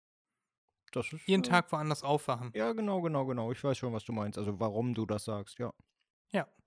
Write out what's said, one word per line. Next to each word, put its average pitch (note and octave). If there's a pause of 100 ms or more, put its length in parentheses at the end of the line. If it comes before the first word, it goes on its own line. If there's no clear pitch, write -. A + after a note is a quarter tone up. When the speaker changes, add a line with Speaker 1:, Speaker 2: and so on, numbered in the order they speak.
(920)
Speaker 1:
Das B2
ist, D#3
Speaker 2:
Jeden F#3+
Speaker 1:
äh, -
Speaker 2:
Tag F3
woanders D3+
aufwachen. C3
Speaker 1:
ja, A3
genau, G#3
genau, D3
genau. A#2+
Ich -
weiß C#3
schon, B2
was A2
du A#2+
meinst, G#2+
also G2+
warum A2
du A2
das G#2
sagst, G#2
ja. A#2+ (600)
Speaker 2:
Ja. F3+ (180)